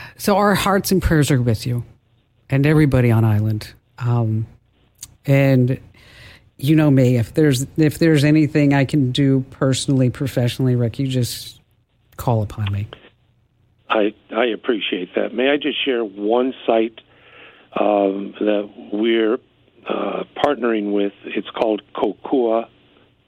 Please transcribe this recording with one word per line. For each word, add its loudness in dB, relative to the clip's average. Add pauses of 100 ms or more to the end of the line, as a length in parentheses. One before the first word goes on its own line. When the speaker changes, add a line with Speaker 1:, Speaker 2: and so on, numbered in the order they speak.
(180)
Speaker 1:
so 2
our 4
hearts 0
and 2
prayers 2
are 2
with -2
you -4 (640)
and 0
everybody 4
on 4
island. 0 (240)
Um, -2 (800)
and 2 (800)
you 2
know 4
me, 4
if -2
there's, 2 (120)
if 2
there's 4
anything 2
I 2
can 0
do 2
personally, 0
professionally, -2
Rick, -2
you -2
just -6 (560)
call 0
upon -6
me. -6 (1000)
Speaker 2:
I, 0 (220)
I 0
appreciate -4
that. -4
May 0
I 2
just -4
share -2
one -2 (140)
site, 0 (800)
um, 0
that -2 (220)
we're, 0 (500)
uh, -6 (200)
partnering 0
with? 0 (120)
It's -8
called -2 (100)
Kokua, -2 (600)